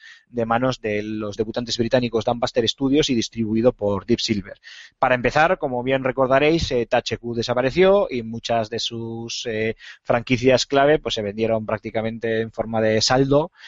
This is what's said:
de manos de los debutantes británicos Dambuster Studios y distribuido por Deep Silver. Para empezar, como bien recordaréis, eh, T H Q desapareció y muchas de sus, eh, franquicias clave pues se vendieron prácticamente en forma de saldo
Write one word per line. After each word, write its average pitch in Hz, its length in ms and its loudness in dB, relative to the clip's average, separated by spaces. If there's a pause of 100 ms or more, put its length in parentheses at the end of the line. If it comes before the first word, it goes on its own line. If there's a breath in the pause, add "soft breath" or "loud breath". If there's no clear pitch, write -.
(280 loud breath)
de 117 180 -4
manos 120 360 0
de 104 220 -2
los 107 340 -6
debutantes 113 400 -4
británicos 117 480 0
Dambuster 120 420 0
Studios 139 420 0
y 131 60 0
distribuido 113 560 0
por 101 340 -2
Deep 117 140 0
Silver. 98 400 -4 (400 loud breath)
Para 127 160 2
empezar, 151 420 2
como 127 260 -4
bien 131 200 0
recordaréis, 135 680 2
eh, 120 140 0
T 123 120 0
H 117 200 -2
Q 120 160 -8
desapareció 131 760 2
y 120 140 -6
muchas 113 460 -2
de 113 100 -6
sus, 117 680 -8
eh, 110 320 -4 (260 loud breath)
franquicias 120 600 2
clave 143 340 4
pues - 160 -6
se 110 60 -4
vendieron 110 440 -2
prácticamente 110 760 -4
en 113 100 -8
forma 110 300 -4
de 110 180 2
saldo 139 540 2 (140 loud breath)